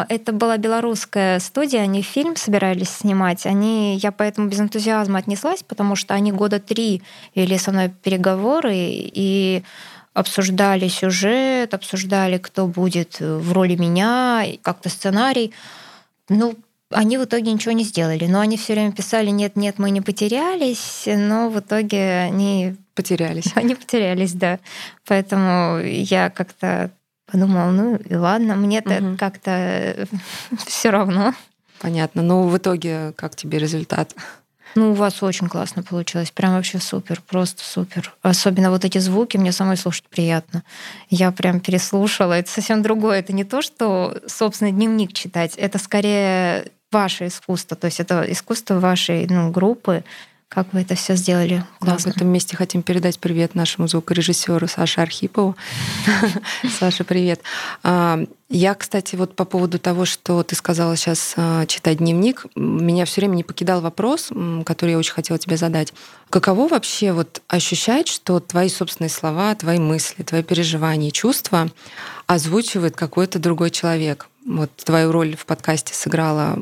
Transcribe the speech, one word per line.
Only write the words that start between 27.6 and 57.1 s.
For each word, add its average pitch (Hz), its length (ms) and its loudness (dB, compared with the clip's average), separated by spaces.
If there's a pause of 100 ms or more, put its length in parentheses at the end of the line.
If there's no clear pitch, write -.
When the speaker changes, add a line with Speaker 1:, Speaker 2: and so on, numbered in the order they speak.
Speaker 1:
«Ну 208 260 2
и - 180 -4
ладно, 202 420 2
мне-то 202 460 0
Speaker 2:
Мгм. 185 160 -2
Speaker 1:
как-то 185 880 -2 (300)
<laughs> - 300 -10
все - 240 0
равно». 196 440 2 (460)
Speaker 2:
Понятно. 165 420 -2
Но 180 260 4
в 175 80 4
итоге 160 600 -2
как - 200 -10
тебе 151 220 -4
результат? 156 560 -2 (640)
Speaker 1:
Ну, 220 160 6
у - 20 2
вас 202 280 0
очень 185 260 -2
классно 175 340 -6
получилось. 170 480 -4
Прям 185 240 2
вообще 185 260 -2
супер, 190 460 -4
просто 180 380 -2
супер. - 580 -6
Особенно 185 480 4
вот 185 160 2
эти 185 100 0
звуки, 190 400 0
мне 185 160 2
самой 190 240 0
слушать 180 320 -4
приятно. 165 540 -2 (480)
Я 180 220 4
прям 180 280 0
переслушала. 185 720 2
Это 175 180 0
совсем 220 320 0
другое. 220 360 2
Это 190 160 -4
не 196 100 0
то, 247 160 -4
что, 190 560 -2 (100)
собственно, 214 460 0
дневник 214 400 2
читать. 170 460 -4
Это 202 200 -2
скорее 196 840 0 (260)
ваше 190 360 0
искусство. 180 500 -6
То 170 120 -2
есть 165 120 -4
это 175 260 0
искусство 208 540 -2
вашей, 180 480 2
ну, 175 220 2
группы. 185 520 0 (460)
Как 185 240 -4
вы 185 100 2
это 180 120 -4
все 190 220 0
сделали. 180 480 2 (160)
Speaker 2:
Да, 180 60 -4
в 180 40 4 (120)
Speaker 1:
Классно. 185 80 -2
Speaker 2:
этом 180 180 0
месте 180 280 0
хотим 180 260 -2
передать 175 360 0
привет 170 380 0
нашему 170 320 0
звукорежиссеру 165 800 0
Саше - 320 -2
Архипову. 190 560 -2 (500)
<laughs> 208 720 0
Саша, 185 240 0
привет. 180 380 0 (420)